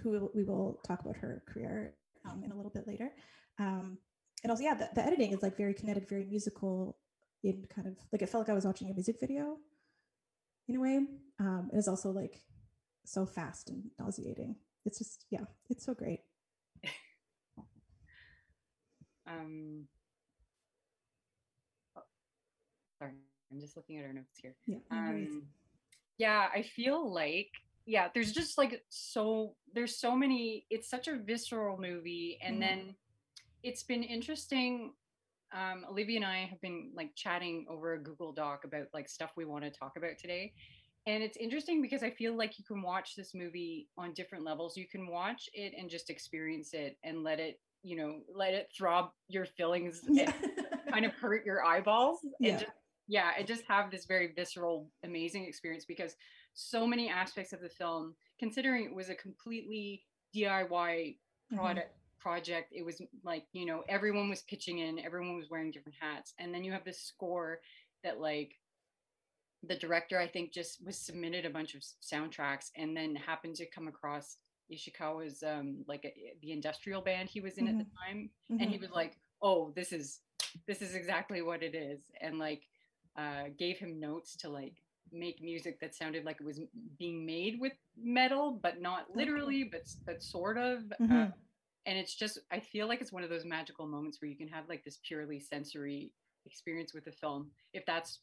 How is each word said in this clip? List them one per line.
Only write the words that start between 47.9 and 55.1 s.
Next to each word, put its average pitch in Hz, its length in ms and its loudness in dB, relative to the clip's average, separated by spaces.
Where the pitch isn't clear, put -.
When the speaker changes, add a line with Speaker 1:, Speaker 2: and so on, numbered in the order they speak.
Speaker 2:
know, 151 260 -4
let 190 220 2
it 202 200 -2
throb 175 360 4
your 190 180 -2
fillings 175 600 0
Speaker 1:
Yeah. 285 340 10
Speaker 2:
and - 500 -2
kind 220 140 6
of 214 80 2
hurt 214 320 2
your 196 180 2
eyeballs. 208 600 8
And 277 160 -6
Speaker 1:
Yeah. 226 180 6
Speaker 2:
just, 214 140 -2
yeah, 185 300 6
and 196 80 0
just 226 200 -2
have 202 260 6
this 185 140 -8
very 180 280 4
visceral, 170 560 0
amazing 170 420 -2